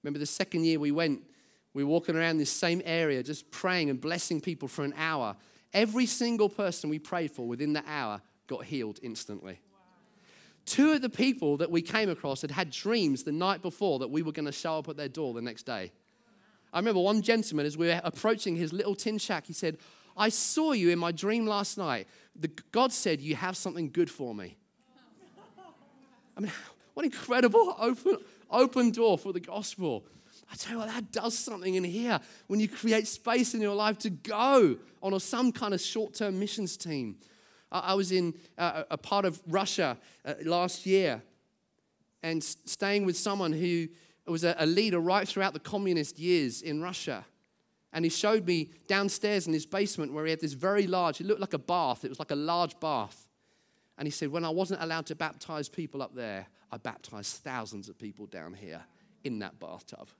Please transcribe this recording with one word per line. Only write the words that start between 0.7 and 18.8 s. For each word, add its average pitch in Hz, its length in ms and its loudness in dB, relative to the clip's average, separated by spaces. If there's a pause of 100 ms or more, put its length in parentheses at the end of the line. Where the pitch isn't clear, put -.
we 147 120 2
went, 151 300 2 (520)
we 139 100 -2
were 143 60 0
walking 165 280 2
around 165 200 2
this 147 140 2
same 170 320 2
area, 160 400 0
just 143 280 -8
praying 180 380 0
and 127 120 -2
blessing 165 400 -2
people 151 260 -6
for 143 160 -6
an 139 140 -4
hour. 147 400 -2 (340)
Every 220 340 4
single 233 440 2
person 190 400 -4
we 156 100 -2
prayed 165 320 -4
for 120 160 -8
within 127 240 -2
the 147 160 0
hour 123 340 -4 (260)
got 131 180 -8
healed 113 360 -6
instantly. 104 600 -10 (1040)
Two 294 260 6
of 294 100 4
the 254 80 -2
people 190 480 2
that 160 140 0
we 170 100 4
came 208 280 2
across 143 320 -4
had 147 100 -6
had 160 180 -2
dreams 151 540 0
the 151 80 -4
night 175 300 0
before 180 380 -2
that 127 100 -4
we 156 140 0
were 156 100 -4
gonna 151 180 -4
show 160 280 -4
up 151 100 -10
at 147 80 -10
their 147 100 -8
door 135 260 -6
the 117 80 -6
next 117 220 -8
day. 98 300 -8 (800)
I - 60 2
remember 196 220 2
one 208 200 4
gentleman, 214 440 2
as 151 120 -4
we 170 100 2
were 170 160 2
approaching 208 540 0
his 170 160 -2
little 196 220 0